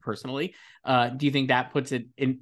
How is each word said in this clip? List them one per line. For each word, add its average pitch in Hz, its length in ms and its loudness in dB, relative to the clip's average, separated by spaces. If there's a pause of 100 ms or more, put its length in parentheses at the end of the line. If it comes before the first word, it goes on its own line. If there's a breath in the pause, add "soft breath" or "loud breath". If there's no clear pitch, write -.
personally. 131 540 -6 (280 loud breath)
Uh, 123 260 2
do 139 180 -2
you 139 40 2
think 135 180 2
that 127 220 2
puts 135 200 -2
it 123 160 -4 (100)
in 131 240 0